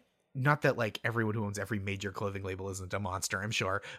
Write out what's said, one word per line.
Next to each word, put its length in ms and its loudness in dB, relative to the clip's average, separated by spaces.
not 280 4
that, 160 6
like, 260 0
everyone 300 2
who 100 0
owns 140 -2
every 220 0
major 320 -2
clothing 320 -4
label 260 -4
isn't 240 -6
a 60 0
monster, 420 -2
I'm 80 -2
sure, 320 0